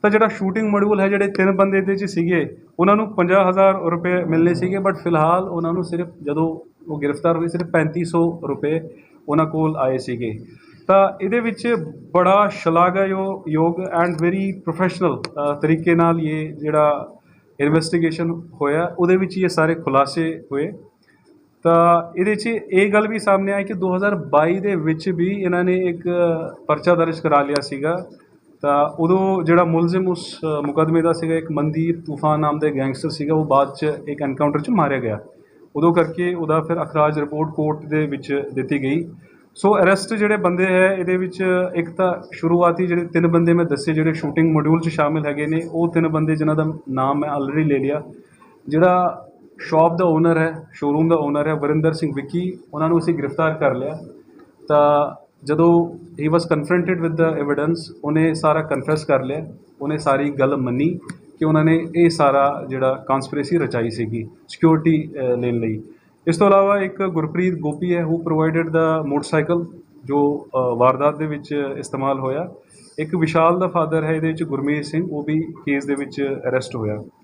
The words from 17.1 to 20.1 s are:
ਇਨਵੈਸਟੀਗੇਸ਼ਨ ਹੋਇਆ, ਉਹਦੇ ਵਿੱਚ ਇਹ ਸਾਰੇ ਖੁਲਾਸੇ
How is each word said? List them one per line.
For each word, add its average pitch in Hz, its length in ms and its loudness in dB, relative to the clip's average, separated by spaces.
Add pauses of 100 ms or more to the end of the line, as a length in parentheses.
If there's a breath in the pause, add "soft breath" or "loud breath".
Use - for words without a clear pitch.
ਇਨਵੈਸਟੀਗੇਸ਼ਨ 160 720 0
ਹੋਇਆ, 165 680 -4
ਉਹਦੇ 180 180 4
ਵਿੱਚ 190 200 -2
ਇਹ 185 100 0
ਸਾਰੇ 160 280 2
ਖੁਲਾਸੇ 156 760 -2